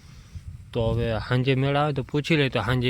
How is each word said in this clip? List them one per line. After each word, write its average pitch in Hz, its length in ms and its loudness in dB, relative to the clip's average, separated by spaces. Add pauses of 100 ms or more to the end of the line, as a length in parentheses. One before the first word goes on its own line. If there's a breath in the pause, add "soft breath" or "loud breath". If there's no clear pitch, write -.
(720 loud breath)
તો 123 80 -2 (100)
હવે 117 160 0 (200)
સાંજે 127 260 2 (100)
મેળ 139 180 0
આવે 151 160 2
તો 131 140 -2
પૂછી 151 300 0
લઈ, 135 140 2
તો 120 120 0
સાંજે 123 240 2